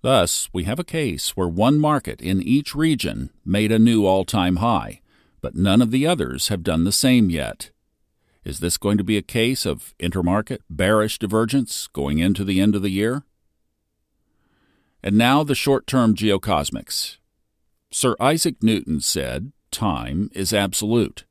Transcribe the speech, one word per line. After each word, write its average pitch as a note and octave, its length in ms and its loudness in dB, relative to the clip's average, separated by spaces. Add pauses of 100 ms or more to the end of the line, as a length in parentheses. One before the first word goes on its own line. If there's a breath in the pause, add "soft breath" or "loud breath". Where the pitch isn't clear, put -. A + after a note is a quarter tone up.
Thus, B2 520 2
we F#2 100 -2
have A2 160 -4
a F3 60 -6
case C3+ 460 -4
where F2+ 180 -2
one A2+ 300 2
market D3+ 420 -2
in F#2+ 200 0
each C#3 320 0
region G2 560 -2 (140)
made G#2+ 300 2
a A2+ 40 4
new A2 280 6
all-time F#2+ 500 2
high, F2 460 -2 (400)
but - 140 -8
none G2 260 4
of A2+ 100 2
the C3+ 160 0
others D2 400 -2
have F#2 160 -4
done E2 200 0
the G2 80 0
same B2 380 4
yet. C#2 420 -6 (720)
Is - 160 -10
this F2 180 -2
going G#2 200 0
to G2+ 60 0
be G#2 140 0
a G2 40 0
case A#2+ 440 -2
of - 340 -6
intermarket F#2 600 -2 (100)
bearish G#2+ 500 0
divergence A2+ 680 -2
going C#2+ 320 -2
into F#2+ 240 0
the F#2+ 180 0
end G#2 140 4
of G2 60 -2
the G2+ 80 -2
year? A2 340 -2 (1800)
And G2+ 140 2
now B2+ 260 4
the D3 120 -2
short-term B2+ 600 2
geocosmics. F#2+ 1000 -2 (760)
Sir B2 280 0
Isaac D#3 440 0
Newton F2+ 360 0
said, C#2+ 520 -4 (180)
"Time D2+ 640 -4
is F#2+ 200 -4
absolute." G#2 760 0